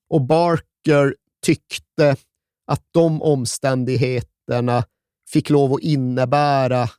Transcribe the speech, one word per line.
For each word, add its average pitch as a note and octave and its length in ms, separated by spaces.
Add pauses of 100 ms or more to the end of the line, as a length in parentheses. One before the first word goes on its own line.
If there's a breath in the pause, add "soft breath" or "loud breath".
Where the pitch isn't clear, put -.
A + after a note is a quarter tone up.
Och D#3+ 120
Barker D3+ 960 (300)
tyckte - 720 (520)
att - 140 (100)
de E3 300
omständigheterna B2 1600 (460)
fick - 200
lov C#3 240
att C#3 80
innebära C3 1160